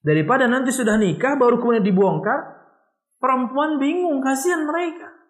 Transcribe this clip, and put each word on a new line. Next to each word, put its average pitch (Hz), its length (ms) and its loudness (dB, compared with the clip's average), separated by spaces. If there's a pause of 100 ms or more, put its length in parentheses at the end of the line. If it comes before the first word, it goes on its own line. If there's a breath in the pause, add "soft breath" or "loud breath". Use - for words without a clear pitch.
Daripada 160 480 2
nanti 254 240 0
sudah 214 240 0
nikah, 214 400 0
baru 240 240 2
kemudian 226 240 2
dibongkar, 196 540 2 (840)
perempuan 262 560 0
bingung, 311 480 0
kasihan 311 400 -2
mereka. 330 460 -6 (160)